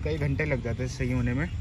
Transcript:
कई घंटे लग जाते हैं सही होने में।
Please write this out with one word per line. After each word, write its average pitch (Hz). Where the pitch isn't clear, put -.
कई 151
घंटे 143
लग 135
जाते 120
हैं 127
सही 127
होने 123
में। 151